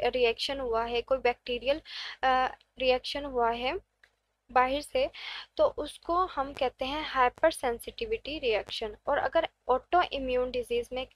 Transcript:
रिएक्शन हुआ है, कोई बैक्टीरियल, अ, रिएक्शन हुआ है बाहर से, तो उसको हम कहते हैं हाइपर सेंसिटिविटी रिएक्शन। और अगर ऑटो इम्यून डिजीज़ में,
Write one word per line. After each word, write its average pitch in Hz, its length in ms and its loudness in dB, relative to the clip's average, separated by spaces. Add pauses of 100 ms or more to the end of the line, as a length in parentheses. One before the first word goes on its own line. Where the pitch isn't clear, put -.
रिएक्शन 247 600 0
हुआ 233 240 0
है, 233 180 -2
कोई 262 160 0
बैक्टीरियल, 247 640 0 (400)
अ, 262 320 2 (240)
रिएक्शन 254 460 0
हुआ 240 260 0
है 254 460 -4 (560)
बाहर 254 280 4
से, 285 300 -2 (460)
तो 311 80 6
उसको 339 600 0
हम 277 260 -6
कहते 262 320 -2
हैं 294 200 -4
हाइपर 302 460 4
सेंसिटिविटी 262 880 -4
रिएक्शन। 220 580 -2 (100)
और 277 120 2
अगर - 300 0 (200)
ऑटो 254 340 4
इम्यून 254 480 -2
डिजीज़ 240 420 -2
में, 254 240 -6